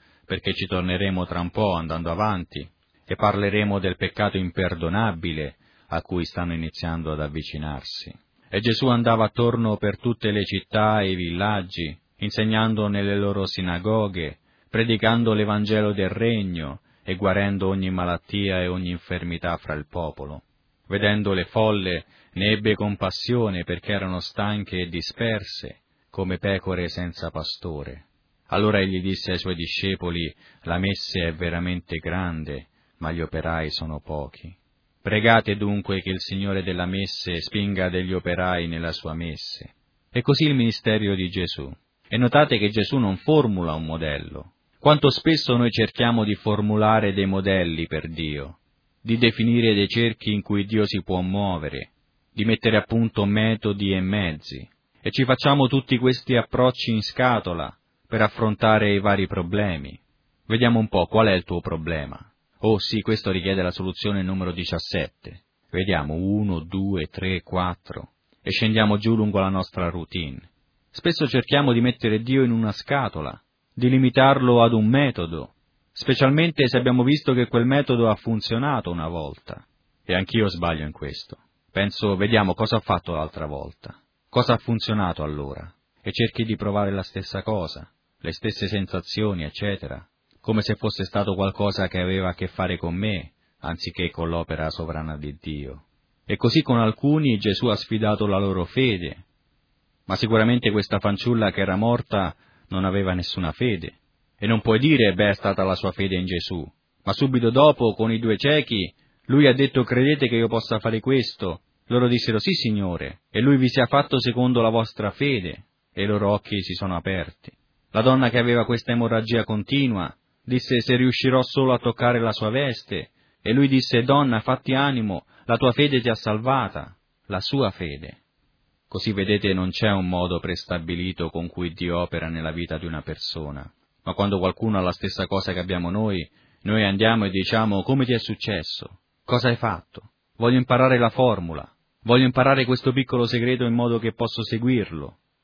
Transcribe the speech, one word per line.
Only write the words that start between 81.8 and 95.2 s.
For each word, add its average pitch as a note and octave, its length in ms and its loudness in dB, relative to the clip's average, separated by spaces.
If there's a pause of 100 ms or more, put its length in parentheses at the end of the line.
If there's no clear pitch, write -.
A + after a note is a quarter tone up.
"Vediamo G2+ 380 4
cosa A2 240 0
ha - 20 -4
fatto F2+ 320 -2
l'altra D#2 340 -6
volta. C#2+ 480 -12 (340)
Cosa A#2+ 260 2
ha A2+ 40 2
funzionato G#2+ 640 -2
allora?" D2+ 500 -8 (300)
E - 80 -6
cerchi A#2 320 -2
di A2 140 -2
provare G2+ 340 0
la G2 120 -2
stessa F#2+ 400 -8
cosa, F2 460 -6 (300)
le - 140 -8
stesse - 340 -4
sensazioni, F#2+ 800 -4
eccetera, E2 600 -8 (360)
come A2 220 0
se G#2+ 120 -2
fosse G2+ 300 -4
stato G2 300 -2
qualcosa G2 520 -2
che F#2 140 -4
aveva F#2 300 0
a F2 40 -4
che F#2 140 -6
fare F#2 280 -4
con E2+ 200 -6
me, F#2+ 380 -4 (260)
anziché E2+ 500 -6
con E2 180 -4
l'opera D#2+ 420 -4
sovrana D#2 460 -8
di D2 240 -10